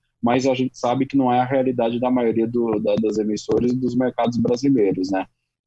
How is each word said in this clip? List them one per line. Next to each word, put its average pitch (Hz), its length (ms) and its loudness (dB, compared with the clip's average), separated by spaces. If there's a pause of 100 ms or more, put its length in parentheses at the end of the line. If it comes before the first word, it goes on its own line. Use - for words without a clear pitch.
(220)
mas 123 260 2
a 131 60 2
gente 127 240 -4
sabe 127 280 0
que 139 120 -2
não 127 140 2
é 123 80 2
a 123 60 2
realidade 123 540 0
da 127 120 0
maioria 117 360 0
do, 117 320 -2
da, 104 160 0
das 107 220 0
emissoras 110 540 0
e 123 40 0
dos 123 200 -2
mercados 120 420 0
brasileiros, 113 760 2
né? 95 140 -2 (420)